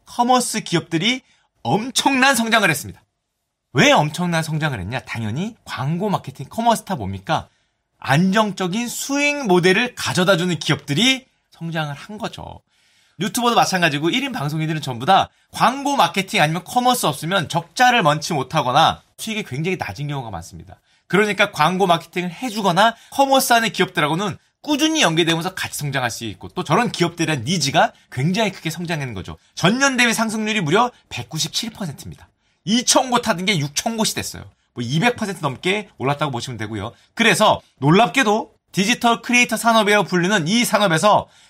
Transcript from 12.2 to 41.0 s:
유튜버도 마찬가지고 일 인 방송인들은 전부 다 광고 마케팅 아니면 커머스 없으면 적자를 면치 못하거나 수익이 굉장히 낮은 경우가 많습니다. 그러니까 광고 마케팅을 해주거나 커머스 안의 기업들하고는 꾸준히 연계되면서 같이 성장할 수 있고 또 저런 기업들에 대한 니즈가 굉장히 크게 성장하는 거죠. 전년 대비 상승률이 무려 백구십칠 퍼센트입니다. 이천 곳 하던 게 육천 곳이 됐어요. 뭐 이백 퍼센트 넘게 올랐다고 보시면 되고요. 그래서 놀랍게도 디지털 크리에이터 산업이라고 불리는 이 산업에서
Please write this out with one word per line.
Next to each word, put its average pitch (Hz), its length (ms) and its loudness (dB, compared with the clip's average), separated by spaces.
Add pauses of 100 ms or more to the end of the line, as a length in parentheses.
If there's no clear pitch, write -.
유튜버도 233 340 0
마찬가지고 170 560 2
일 254 140 0
인 269 80 -6
방송인들은 156 480 -2
전부 127 260 -6
다 185 220 4 (240)
광고 269 440 0
마케팅 190 460 0
아니면 160 220 0
커머스 247 420 0
없으면 160 420 -2
적자를 240 540 2
면치 151 300 0
못하거나 131 680 0 (160)
수익이 214 260 -6
굉장히 165 320 -4
낮은 143 320 -8
경우가 135 220 -8
많습니다. 85 500 -16 (260)
그러니까 202 460 2
광고 180 340 2
마케팅을 175 440 0
해주거나 202 640 0 (140)
커머스 269 420 2
안의 226 200 2
기업들하고는 180 640 0 (240)
꾸준히 302 400 0
연계되면서 165 520 0
같이 - 240 -10
성장할 131 320 -4
수 - 140 -10
있고 101 240 -10
또 180 160 -6
저런 185 280 0
기업들에 165 340 -2
대한 147 180 -2
니즈가 170 480 2 (200)
굉장히 185 400 0
크게 - 180 -8
성장하는 156 440 -8
거죠. 82 240 -10 (160)
전년 254 420 2
대비 240 160 2
상승률이 214 480 -2
무려 202 300 2 (180)
백구십칠 156 640 -8
퍼센트입니다. - 580 -12 (360)
이천 254 460 2
곳 240 160 0
하던 185 200 -2
게 208 120 0
육천 147 380 -4
곳이 220 180 -2
됐어요. 90 300 -10 (300)
뭐 123 100 -6
이백 165 320 0
퍼센트 196 240 -6
넘게 180 480 -4 (100)
올랐다고 143 320 -2
보시면 120 280 -8
되고요. 107 340 -8 (220)
그래서 214 460 4 (180)
놀랍게도 208 720 2 (180)
디지털 233 520 0
크리에이터 240 340 2
산업이라고 208 500 2
불리는 180 400 0
이 226 180 2
산업에서 190 640 2 (240)